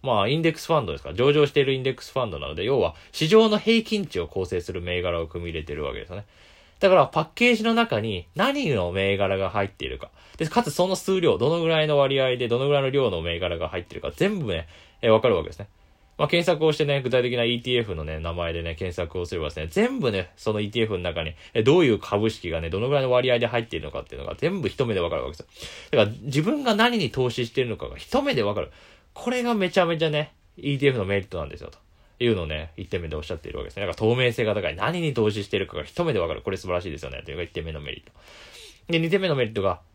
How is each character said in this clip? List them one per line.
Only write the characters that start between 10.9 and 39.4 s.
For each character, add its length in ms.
数 260
量、 160
ど 140
の 100
ぐ 60
ら 160
い 60
の 100
割 240
合 140
で、 100
ど 140
の 80
ぐ 40
ら 60
い 40
の 80
量 200
の 100
銘 200
柄 180
が 100
入 120
っ 40
て 100
い 20
る 40
か、 140
全 240
部 140
ね、 160
え 60
ー、 20
わ 100
か 80
る 80
わ 60
け 60
で 60
す 40
ね。 100
ま 80
あ、 40
検 160
索 200
を 80
し 40
て 80
ね、 180
具 80
体 120
的 140
な 80
イ 160
ー 20
テ 80
ィ 60
ー 40
エ 20
フ 140
の 80
ね、 160
名 120
前 200
で 100
ね、 140
検 180
索 260
を 60
す 80
れ 60
ば 80
で 60
す 60
ね、 80
全 300
部 140
ね、 240
そ 160
の 80
イ 60
ー 60
テ 80
ィ 20
ー 20
エ 40
フ 60
の 60
中 240
に、 100
え 60
ー、 40
ど 140
う 60
い 60
う 80
株 320
式 200
が 100
ね、 100
ど 80
の 100
ぐ 60
ら 60
い 20
の 80
割 220
合 80
で 80
入 140
っ 40
て 100
い 40
る 60
の 60
か 80
っ 40
て 100
い 40
う 20
の 80
が 80
全 240
部 80
一 180
目 80
で 60
わ 100
か 60
る 80
わ 80
け 40
で 0
す 40
よ。 60
だ 140
か 40
ら、 120
自 200
分 200
が 140
何 220
に 120
投 200
資 160
し 40
て 100
い 40
る 60
の 60
か 120
が 80
一 260
目 120
で 100
わ 100
か 60
る。 100
こ 160
れ 120
が 120
め 160
ち 100
ゃ 60
め 120
ち 60
ゃ 60
ね、 220
イ 180
ー 60
テ 60
ィ 20
ー 20
エ 20
フ 60
の 60
メ 120
リ 60
ッ 60
ト 100
な 60
ん 40
で 80
す 40
よ、 100
と 80
い 40
う 80
の 60
を 40
ね、 300
一 100
点 140
目 80
で 80
お 40
っ 20
し 80
ゃ 40
っ 40
て 100
い 40
る 60
わ 60
け 40
で 60
す 20
ね。 100
だ 60
か 80
ら、 80
透 80
明 160
性 120
が 100
高 160
い。 60
何 240
に 140
投 160
資 140
し 40
て 80
い 40
る 80
か 80
が 80
一 200
目 80
で 60
わ 80
か 80
る。 80
こ 80
れ 60
素 100
晴 60
ら 80
し 60
い 40
で 80
す 60
よ 60
ね。 140
と 60
い 40
う 20
の 20
が 60
一 80
点 120
目 80
の 80
メ 120
リ 60
ッ 60
ト。 80
で、 100
二 120
点 100
目 80
の 80
メ 80